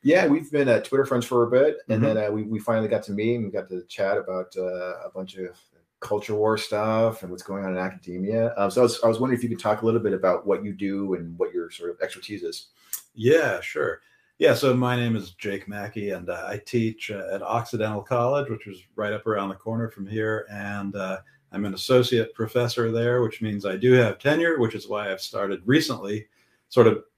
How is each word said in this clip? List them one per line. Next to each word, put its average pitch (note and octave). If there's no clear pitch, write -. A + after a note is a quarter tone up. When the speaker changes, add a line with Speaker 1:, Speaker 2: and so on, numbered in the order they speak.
Speaker 1:
Yeah, E3+
we've D3+
been, C#3+
uh, A2
Twitter C3+
friends B2
for B2
a A#2
bit, C#3
and A2+
Speaker 2:
Mm-hmm. A2+
Speaker 1:
then, G#2+
uh, -
we, G#2+
we G#2+
finally A2
got G#2+
to G#2
meet, A2
and A#2
we G2
got F#2+
to F2+
chat G2+
about, F#2
uh, F2+
a F#2
bunch F#2+
of F2+
culture G#2
war G#2+
stuff A2
and F2+
what's F2
going G2
on F#2+
in F2+
academia. F#2+
Um, G2
so A#2+
I -
was, A#2
I A#2
was A2
wondering B2+
if B2
you A#2+
could A2+
talk G#2+
a A2+
little A2+
bit G2+
about F#2
what G2+
you G#2
do G2
and E2+
what F2+
your E2+
sort F2
of -
expertise F#2+
is. -
Speaker 2:
Yeah, A#2+
sure. -
Yeah, D3+
so C3
my B2
name A#2
is F#2
Jake G2
Mackey, G2+
and, F2+
uh, F2
I G2+
teach, A2
uh, G2+
at G2
Occidental G#2+
College, C3
which -
is F#2
right G#2+
up G2+
around G2+
the F#2+
corner A2+
from G2
here. G#2+
And, G2+
uh, F#2+
I'm G2+
an G2
associate A#2+
professor A#2
there, A#2+
which A2
means G#2
I F#2+
do B2
have B2
tenure, D#3+
which A2+
is G#2
why G#2
I've F#2+
started G2
recently G#2+
sort A#2
of G#2